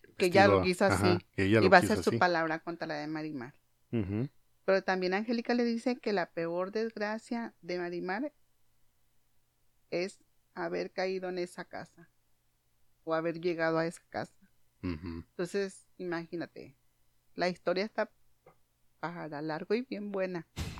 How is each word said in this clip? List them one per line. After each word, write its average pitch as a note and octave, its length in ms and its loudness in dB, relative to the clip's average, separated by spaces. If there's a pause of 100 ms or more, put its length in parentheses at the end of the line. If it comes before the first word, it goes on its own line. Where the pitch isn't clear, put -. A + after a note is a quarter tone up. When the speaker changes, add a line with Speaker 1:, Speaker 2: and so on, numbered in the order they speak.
Speaker 1:
que - 60 -20
el - 100 -20
Speaker 2:
Que G3 100 2
ella F#3+ 200 8
lo G3 140 8
Speaker 1:
vestido, - 100 4
Speaker 2:
quiso F3+ 140 2
así. F#3+ 220 4
Speaker 1:
ajá, F2+ 120 4 (120)
que G2 140 -2
ella G#2+ 140 6
Speaker 2:
Y - 60 6
Speaker 1:
lo F#3+ 60 6
Speaker 2:
va F#3 80 12
a - 20 6
Speaker 1:
quiso - 140 2
Speaker 2:
ser F3+ 80 0
su - 80 2
Speaker 1:
así. F3 80 2
Speaker 2:
palabra E3 400 0
contra E3 280 -10
la D#3+ 80 -6
de D3 120 -8
Marimar. D3+ 480 -6 (360)
Speaker 1:
Ujú. G#2+ 380 -2 (360)
Speaker 2:
Pero F#3+ 180 4
también F#3 320 0
Angélica A#3 400 -2
le A#3+ 100 2
dice A#3 320 -2
que G#3+ 160 -2
la F3 180 0
peor E3+ 400 -4
desgracia A3 880 -6
de F3 180 -4
Marimar F3+ 520 -4 (1600)
es F3+ 280 -4 (340)
haber F3 380 -6
caído F#3 360 -4
en F3+ 120 -4
esa F3+ 260 -8
casa. - 440 -16 (960)
O D#3+ 100 -2
haber E3 280 0
llegado E3 360 2
a E3 80 2
esa E3+ 240 -6
casa. - 400 -8 (320)
Speaker 1:
Ujú. E2+ 480 -6
Speaker 2:
Entonces, F#3+ 560 -6 (120)
imagínate. E3+ 800 -8 (580)
La F3 140 0
historia F3 340 -2
está G#3+ 260 -4 (920)
para D#3+ 400 -8
largo D#3+ 340 -2
y A#3+ 60 2
bien G#3 320 -8
buena. F#3 340 -2 (320)